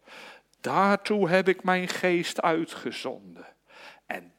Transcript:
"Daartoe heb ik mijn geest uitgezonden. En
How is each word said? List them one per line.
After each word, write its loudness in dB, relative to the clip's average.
"Daartoe 2
heb 4
ik 0
mijn 2
geest 0
uitgezonden. -4
En -12